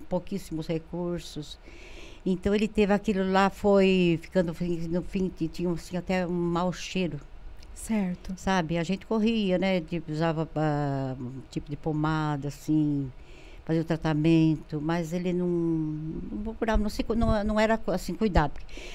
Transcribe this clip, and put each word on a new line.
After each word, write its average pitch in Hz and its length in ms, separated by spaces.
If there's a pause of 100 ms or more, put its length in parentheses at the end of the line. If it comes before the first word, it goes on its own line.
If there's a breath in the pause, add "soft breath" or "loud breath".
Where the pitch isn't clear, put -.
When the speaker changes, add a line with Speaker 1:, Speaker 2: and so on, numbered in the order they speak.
Speaker 1:
pouquíssimos 175 580
recursos. 170 920 (640 loud breath)
Então, 190 300
ele 214 120
teve 202 260
aquilo 196 380
lá, 190 180
foi 190 720
ficando, 175 340 (340)
no 175 140
fim, 185 260
que 165 180
tinha, 175 240
assim, 170 260
até 180 280
um 170 60
mau 175 420
cheiro. 170 460 (560)
Speaker 2:
Certo. 190 600
Speaker 1:
Sabe? 170 400
A 170 60
gente 190 220
corria, 220 520
né? 190 220
De, 160 280
usava, 156 480
ah, 143 640
um 123 120 (200)
tipo - 180
de 143 60
pomada, 151 720
assim, 147 640 (540 soft breath)
fazia 160 160
o 156 40
tratamento, 160 960
mas 160 320
ele 180 200
não, 180 140
não 165 960
procurava, 220 380
não 214 80
se - 140
cu-, 226 120
não, 220 280
não 214 160
era, 220 180 (100)
assim, 185 260
cuidado. 170 400 (420 loud breath)